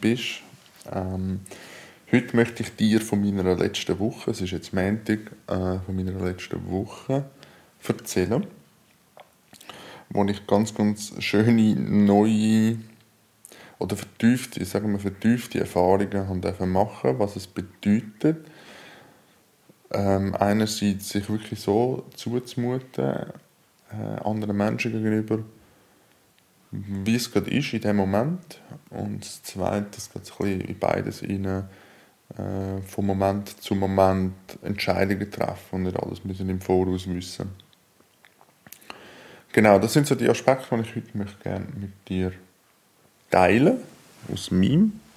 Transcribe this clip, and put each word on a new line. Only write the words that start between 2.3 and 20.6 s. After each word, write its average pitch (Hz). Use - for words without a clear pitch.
möchte 117
ich -
dir 110
von 104
meiner 95
letzten 90
Woche, -
es 110
ist 92
jetzt 90
Montag, 107
äh, 92
von 95
meiner 92
letzten 90
Woche 117
erzählen, 107
wo 101
ich 101
ganz, 107
ganz 104
schöne, 110
neue 107
oder 101
vertiefte, -
sagen 104
wir, 101
vertiefte 110
Erfahrungen 95
haben 92
dürfen 92
machen, 107
was 101
es -
bedeutet, 110
ähm, 98
einerseits 101